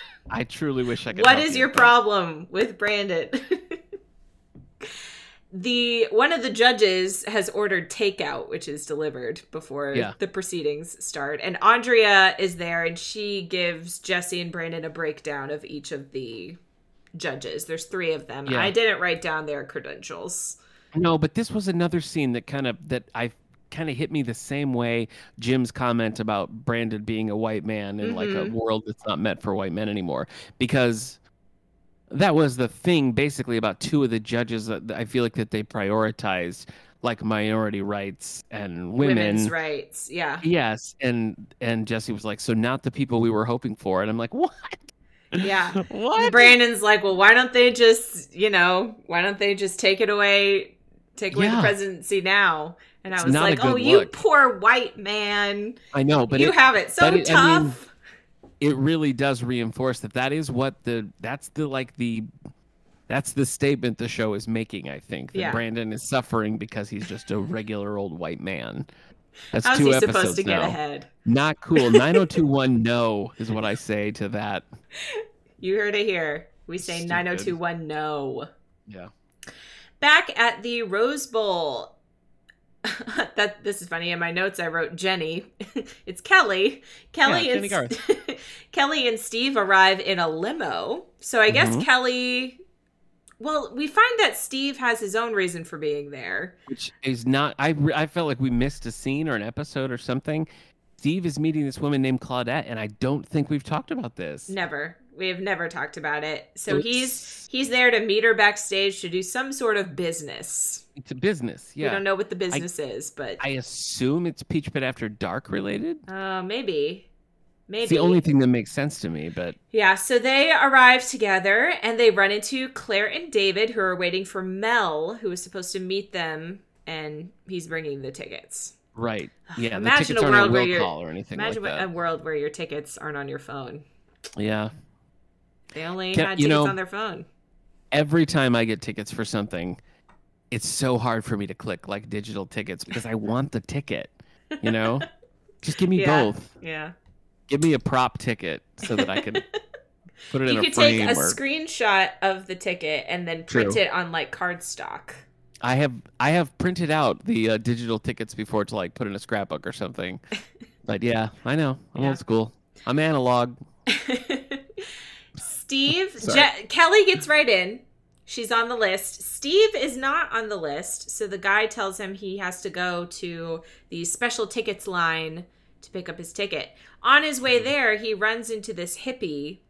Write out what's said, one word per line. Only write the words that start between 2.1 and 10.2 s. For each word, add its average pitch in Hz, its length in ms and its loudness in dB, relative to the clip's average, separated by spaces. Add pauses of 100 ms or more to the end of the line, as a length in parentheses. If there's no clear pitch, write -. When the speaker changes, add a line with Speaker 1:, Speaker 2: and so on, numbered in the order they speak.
Speaker 2:
with 208 260 -2
Brandon? 202 560 -2
<laughs> 262 60 -2 (2000)
The, 240 600 0
one 254 200 4
of 285 120 -2
the 254 80 -2
judges 202 720 4
has 208 240 -2
ordered 190 400 -2
takeout, 190 600 -4
which - 180 -8
is 147 180 -10
delivered 139 640 -6
before 143 460 -6
Speaker 1:
Yeah. 110 240 -2
Speaker 2:
the 196 80 -4